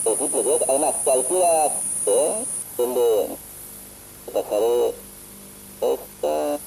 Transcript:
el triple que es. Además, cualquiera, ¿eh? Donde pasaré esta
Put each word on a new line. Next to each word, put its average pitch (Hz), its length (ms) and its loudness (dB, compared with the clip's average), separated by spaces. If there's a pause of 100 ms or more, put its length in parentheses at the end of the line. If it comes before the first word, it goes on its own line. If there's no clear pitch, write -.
el - 120 2
triple 139 260 -2
que 131 140 2
es. 156 120 0
Además, 139 260 2 (100)
cualquiera, 156 640 4 (400)
¿eh? 180 280 2 (420)
Donde 120 520 2 (1040)
pasaré 113 640 0 (880)
esta 147 880 -2